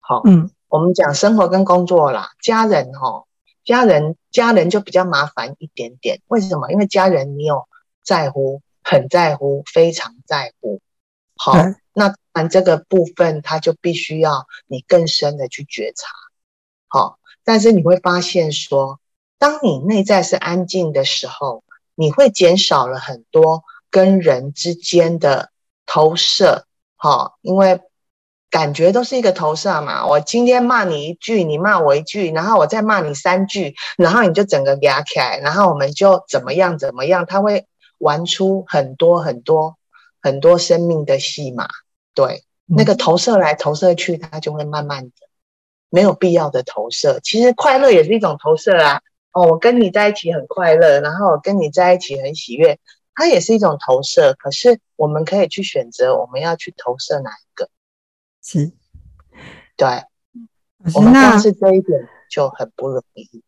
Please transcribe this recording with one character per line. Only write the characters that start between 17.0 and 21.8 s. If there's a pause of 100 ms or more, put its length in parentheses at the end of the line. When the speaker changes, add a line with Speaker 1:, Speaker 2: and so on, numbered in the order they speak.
Speaker 1:
但
是
你
会
发
现
说， (380)
当
你
内
在
是
安
静
的
时
候， (320)